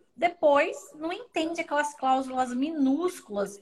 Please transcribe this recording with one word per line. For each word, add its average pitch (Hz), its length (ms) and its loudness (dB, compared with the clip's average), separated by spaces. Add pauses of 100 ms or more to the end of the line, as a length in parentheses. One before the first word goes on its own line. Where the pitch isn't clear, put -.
(160)
depois 311 600 2 (200)
não 320 160 -6
entende 339 480 -4
aquelas 294 340 -2
cláusulas 254 580 0
minúsculas. 269 1080 -2